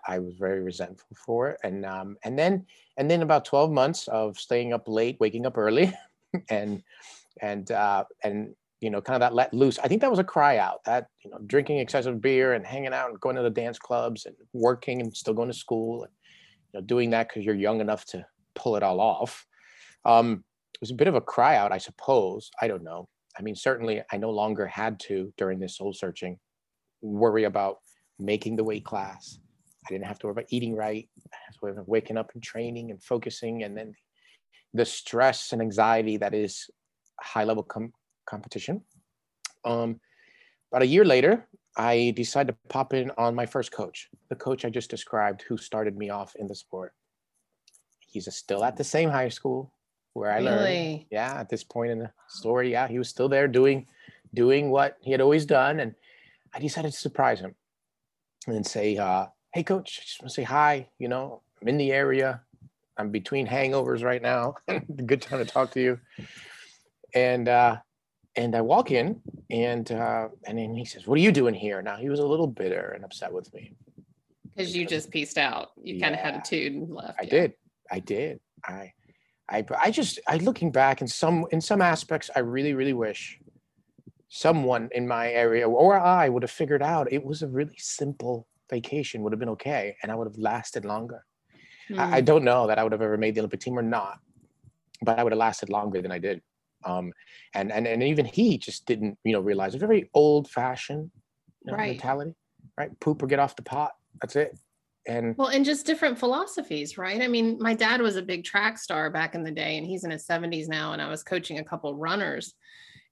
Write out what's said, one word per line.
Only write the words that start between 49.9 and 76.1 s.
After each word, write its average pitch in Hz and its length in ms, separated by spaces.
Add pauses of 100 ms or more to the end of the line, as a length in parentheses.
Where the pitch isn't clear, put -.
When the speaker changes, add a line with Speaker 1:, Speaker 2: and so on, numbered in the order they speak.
Speaker 1:
where 104 180
I 107 80
learned. 120 180
Speaker 2:
Really? 160 520
Speaker 1:
Yeah, 117 300
at 104 80
this 113 160
point 117 280
in 113 80
the 117 120 (160)
story, 120 440
yeah, 123 160
he 117 100
was 123 100
still 127 200
there 139 200
doing, 131 380 (480)
doing 135 360
what 139 300
he 131 120
had 131 80
always 147 260
done. 147 340
And 113 140 (580)
I - 60
decided 151 340
to - 60
surprise 127 420
him 95 140 (920)
and 110 200
say, 104 320
uh, 95 280 (280)
"Hey, 175 80
coach, 190 380
I - 40
just - 160
wanna 127 100
say 139 120
hi. 139 460 (100)
You 123 100
know, 131 340 (180)
I'm 107 80
in 139 100
the 139 140
area. 135 500 (560)
I'm 107 120
between 110 360
hangovers 131 580
right 123 160
now. 123 360 (120)
<laughs> 143 380
Good 131 160
time 135 160
to 120 80
talk 131 260
to 131 80
you." 127 200 (1160)
And, 123 340
uh, 120 300 (580)
and 117 200
I 113 60
walk 180 280
in 143 300 (300)
and, 117 420
uh, 113 360 (180)
and 110 120
then 113 160
he 120 120
says, - 200
"What 135 120
are 170 40
you 208 100
doing 123 220
here?" 98 280
Now, 101 140
he 127 120
was 143 120
a 147 60
little 156 200
bitter 95 480
and 95 100
upset 90 280
with 92 220
me. 107 200 (800)
Speaker 2:
'Cause 180 180
you 175 100
Speaker 1:
Because 156 200
Speaker 2:
just - 60
pieced 151 280
out. 131 340 (100)
You - 180
kinda 151 180